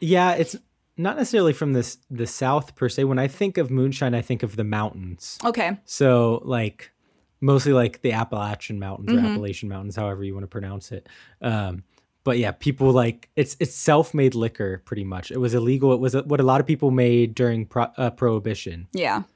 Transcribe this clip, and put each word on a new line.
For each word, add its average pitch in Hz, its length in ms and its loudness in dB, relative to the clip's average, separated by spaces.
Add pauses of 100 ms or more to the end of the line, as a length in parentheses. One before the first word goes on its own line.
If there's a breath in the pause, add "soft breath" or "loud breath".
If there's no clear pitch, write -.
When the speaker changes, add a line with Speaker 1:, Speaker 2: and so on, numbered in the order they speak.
Speaker 1:
Yeah, 180 320 4
it's 165 240 -2 (400)
not 180 200 -2
necessarily 208 360 2
from 143 220 -2
this, 123 240 -2 (120)
the 117 160 -4
South 135 480 -2
per 127 140 0
se. 135 160 -2
When 135 160 2
I 135 80 2
think 190 280 -4
of 147 140 0
moonshine, 131 460 0
I 117 40 0
think 113 220 -4
of 104 140 -4
the 107 80 -2
mountains. 104 800 -6
Speaker 2:
Okay. 214 400 -2
Speaker 1:
So, 120 600 2
like, 117 460 -6 (500)
mostly, 139 320 4
like, 120 300 2
the 123 100 0
Appalachian 104 680 -6
Mountains 98 320 -6
or 240 40 4
Speaker 2:
Mm-hmm. 120 100 2
Speaker 1:
Appalachian 104 420 -4
Mountains, 98 280 -10
however 101 280 -4
you 98 100 -6
wanna 98 140 -10
pronounce 98 440 -10
it. 98 160 -14 (340 loud breath)
Um, 98 420 -4 (380)
but 123 160 2
yeah, 107 140 0
people, 135 380 0
like, 117 460 2
it's, 143 240 0
it's - 140 -2
self-made 147 600 2
liquor 107 520 -4
pretty 104 180 -8
much. 92 260 -10
It 117 60 -10
was 123 160 -2
illegal. 127 400 2
It 120 80 2
was 127 140 0
a, 135 80 0
what 143 180 0
a - 20 4
lot 131 200 6
of 139 40 -8
people 143 240 2
made 120 440 4
during 117 320 0
pro-, 117 320 -2
uh, 127 140 0
Prohibition. 104 800 -4
Speaker 2:
Yeah. 160 320 -2 (120)